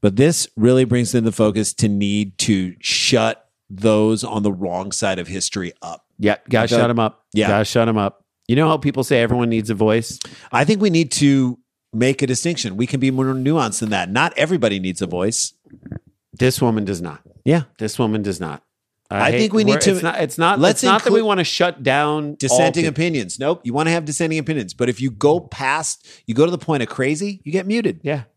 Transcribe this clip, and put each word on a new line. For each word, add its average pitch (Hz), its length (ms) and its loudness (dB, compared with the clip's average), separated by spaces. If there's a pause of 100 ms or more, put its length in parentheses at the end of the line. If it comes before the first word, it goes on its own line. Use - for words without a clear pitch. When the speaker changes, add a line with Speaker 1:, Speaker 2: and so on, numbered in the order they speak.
Speaker 1:
But 101 160 2
this 151 400 2
really 127 280 4
brings 123 300 -2
into 113 180 2
focus 107 420 0
to 113 140 0
need 101 500 -2
to 92 420 0
shut - 680 -2 (220)
those 107 540 2
on 107 180 -4
the 104 100 2
wrong 92 400 -6
side 95 260 -2
of 87 100 -8
history 92 440 -6 (100)
up. 85 240 -16 (120)
Speaker 2:
Yeah, 104 180 2 (120)
gotta 117 160 2
Speaker 1:
I - 20 -4
feel 117 120 2
Speaker 2:
shut 123 60 4
Speaker 1:
like 120 60 0
Speaker 2:
'em 117 80 0
up. 110 340 -2
Speaker 1:
Yeah. 104 160 2
Speaker 2:
Gotta 104 160 2
shut 113 240 2
'em 110 100 0
up. 98 260 -4 (220)
You 120 100 2
know 156 120 4
how 156 100 2
people 135 260 -2
say 123 160 2
everyone 120 300 2
needs 110 200 -2
a 113 40 0
voice? 110 440 0 (340)
Speaker 1:
I 123 120 4
think 196 160 2
we 208 100 2
need 165 220 2
to 135 460 2 (340)
make 127 300 0
a 139 40 0
distinction. 123 500 -4
We 120 100 0
can 131 140 -4
be 131 100 2
more 131 160 0
nuanced 131 540 0
than 110 100 -4
that. 92 200 -2
Not 139 260 0
everybody 131 420 0
needs 92 240 -4
a 95 40 -4
voice. 90 460 -4 (800)
Speaker 2:
This 127 300 0
woman 113 220 2
does 92 180 -4
not. 80 180 -12 (240)
Speaker 1:
Yeah. 156 180 2 (160)
Speaker 2:
This 110 200 -8
woman 110 240 0
does 95 180 -4
not. 76 220 -10 (480)
Speaker 1:
I 104 200 0
Speaker 2:
hate 120 80 0
Speaker 1:
think 214 160 0
we 220 100 2
need 202 80 2
Speaker 2:
we're, - 80 2
Speaker 1:
to 196 120 2
Speaker 2:
it's 180 100 -2
not, 170 180 -4
it's 147 180 -4
not, 170 220 2
Speaker 1:
let's 185 220 2
Speaker 2:
it's - 20 -4
not 202 200 2
that 240 80 2
we 226 80 4
Speaker 1:
include 220 80 0
Speaker 2:
wanna 190 160 0
shut 175 380 -2
down 147 480 0
all 147 80 -12
Speaker 1:
dissenting 131 460 2
Speaker 2:
peop- 160 100 0
Speaker 1:
opinions. 143 440 -4
Nope. 156 260 -2
You 120 80 -6
wanna 156 180 0
have 170 140 -2
dissenting 160 340 -2
opinions. 135 360 -4
But 123 160 -2
if 123 100 -4
you 131 100 -2
go 147 300 2
past, - 680 -4 (200)
you 113 80 -4
go 135 100 4
to 170 60 2
the 175 80 -4
point 151 240 -2
of 110 60 -4
crazy, 156 560 -4
you 147 80 -10
get 185 140 -2
muted. 208 360 -2
Speaker 2:
Yeah. 143 200 -4 (140)